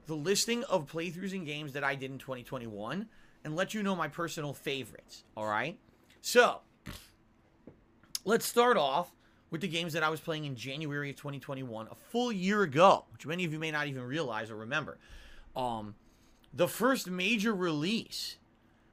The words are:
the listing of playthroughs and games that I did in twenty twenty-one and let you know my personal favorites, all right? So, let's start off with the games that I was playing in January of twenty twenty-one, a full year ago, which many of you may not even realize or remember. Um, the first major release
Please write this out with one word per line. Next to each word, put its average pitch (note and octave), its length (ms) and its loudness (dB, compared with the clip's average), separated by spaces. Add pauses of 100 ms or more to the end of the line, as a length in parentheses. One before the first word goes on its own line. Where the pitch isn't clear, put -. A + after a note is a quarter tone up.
the D#3 80 -6
listing G3+ 500 0
of D#3+ 260 0
playthroughs F3 400 -6
and F#3+ 140 -6
games D3 260 -6
that C#3 140 -2
I C#3 100 0
did C3 160 -6
in C3+ 80 -10
twenty B2+ 240 -10
twenty-one A#2+ 640 -8 (380)
and D3+ 100 -6
let F#3 180 -2
you G#3+ 80 -2
know G3 140 0
my D#3+ 140 -2
personal D3 440 -6
favorites, - 720 -8 (140)
all G#2+ 80 -4
right? A2+ 340 -2 (420)
So, A3 380 6 (1700)
let's A3+ 200 4
start A#3+ 300 6
off D3+ 380 2 (360)
with E3 120 -4
the G3+ 60 -2
games E3 260 -4
that E3 80 0
I D#3 80 4
was D#3 100 -2
playing D#3 260 -6
in C#3 100 -6
January C#3+ 560 -6
of C3+ 40 -10
twenty C#3 240 -10
twenty-one, B2 520 -8
a - 40 -16
full A#3+ 360 -2
year G3 320 2
ago, D#3+ 480 8
which - 140 -16
many F3 200 -2
of D3+ 80 -2
you D#3 60 -4
may D#3+ 120 -2
not D3 160 0
even C3 160 -6
realize B2 460 -2
or A2+ 60 -10
remember. A#2 420 -4 (580)
Um, A2 400 -4 (580)
the E3 140 4
first A#3 420 2
major G3+ 440 2
release F3 840 -2 (560)